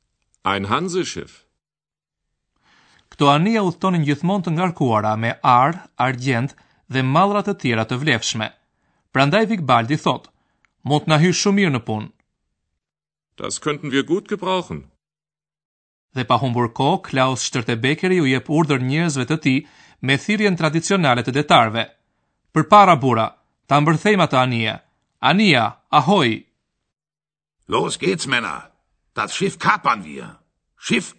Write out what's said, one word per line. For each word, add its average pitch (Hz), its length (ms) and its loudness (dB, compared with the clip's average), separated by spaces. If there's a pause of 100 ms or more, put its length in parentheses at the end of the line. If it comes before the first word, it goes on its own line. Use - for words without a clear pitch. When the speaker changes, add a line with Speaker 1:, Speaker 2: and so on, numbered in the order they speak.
(420)
Speaker 1:
Ein 98 300 -4
Hanseschiff. 165 720 -6 (1700)
Speaker 2:
Këto 147 160 2
anije 196 320 2
udhtonin 180 460 -2
gjithmonë 175 360 -2
të 175 120 -4
ngarkuara 127 560 0 (100)
me 113 140 -2 (100)
ar, 131 300 4 (260)
argjend 127 540 -2 (340)
dhe 131 160 -2
mallra 190 400 2
të 202 160 -2
tjera 113 240 0
të 123 160 -4
vlefshme. 117 460 -2 (640)
Prandaj 143 380 2
Vigbaldi 131 500 0
thot: - 300 -4 (500)
"Mund 147 240 0
të - 60 -4
na 151 100 6
hyj 180 200 4
shumë 202 160 2
mirë 180 180 2
në 117 120 -4
punë." 107 220 -6 (1300)
Speaker 1:
Das - 240 -10
könnten 147 300 -6
wir 135 120 0
gut 196 240 -4
gebrauchen. 180 640 -6 (1300)
Speaker 2:
Dhe 131 100 -4
pa 151 160 2
humbur 120 320 -2
kohë, 165 300 -2
Klaus 131 420 -2
Störtebekeri 147 760 -2
u 143 40 2
jep 131 240 0
urdhër 147 320 2
njerëzve 135 480 -2
të 160 140 0
tij 135 240 0 (340)
me 135 160 0
thirrjen 202 400 0
tradicionale 160 640 0
të 123 160 -4
detarëve. 117 480 2 (680)
"Përpara, 185 460 6
burra, 113 280 0 (400)
ta 143 120 2
mbërthejmë 165 460 2
atë 139 160 0
anije. 117 380 -2 (400)
Anija, 151 460 4 (260)
ahoj!" 147 540 2 (1200)
Speaker 3:
Los - 320 -2
geht's, 170 260 -4
Männer. 110 460 -6 (420)
Das 107 220 -6
Schiff - 240 -4
kapern 139 440 0
wir. 73 360 -16 (400)
Schiff - 400 -4